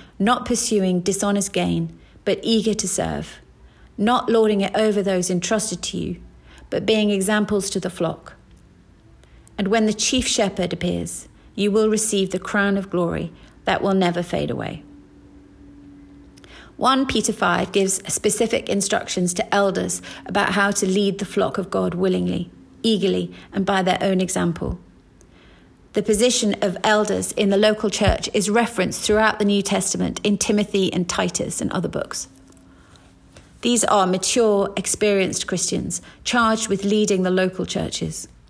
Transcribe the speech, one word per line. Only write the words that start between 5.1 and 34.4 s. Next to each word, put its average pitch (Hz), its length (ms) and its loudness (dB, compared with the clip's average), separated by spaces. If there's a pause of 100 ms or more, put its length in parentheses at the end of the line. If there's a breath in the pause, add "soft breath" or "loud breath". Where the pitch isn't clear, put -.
entrusted 180 520 -2
to - 160 -8
you, 175 180 -6 (540 loud breath)
but - 160 -4
being 214 240 2
examples 202 600 0
to 185 120 -4
the 185 80 -4
flock. - 460 -6 (1200 soft breath)
And 196 100 -2
when 220 180 2
the 214 80 2
chief 247 320 0
shepherd 196 460 0
appears, 175 560 -4 (260 soft breath)
you 202 160 0
will 214 200 2
receive 202 420 0
the 190 80 -2
crown 202 380 0
of 196 120 -4
glory 170 440 -2 (320 loud breath)
that 190 160 0
will 196 120 2
never 175 300 2
fade 147 260 -4
away." - 320 -6 (2000 loud breath)
One 262 280 4
Peter 226 280 0
five 175 400 0
gives 196 340 0
specific - 600 0
instructions 190 640 -2
to - 200 -4
elders 185 480 0 (240 loud breath)
about 202 280 0
how 202 180 2
to 202 140 -2
lead 196 340 0
the 196 60 -6
flock - 320 -2
of 185 120 -4
God 185 260 -2
willingly, 180 540 -2 (340)
eagerly, 185 480 0 (220 loud breath)
and 196 100 -2
by 190 200 0
their 180 180 0
own 190 180 2
example. 175 600 -2 (1120 loud breath)
The 214 80 0
position 226 640 2
of 185 200 -2
elders 208 500 2
in 202 180 2
the 196 60 4
local 214 340 2
church - 420 0
is 208 160 0
referenced 220 520 0
throughout 214 360 2
the 208 80 2
New 202 160 4
Testament 185 600 -2
in 208 160 0
Timothy 208 520 0
and 175 160 -2
Titus - 540 -4
and - 100 -2
other 170 160 -2
books. - 400 -6 (1300 loud breath)
These 240 220 2
are 196 240 4
mature, 202 680 2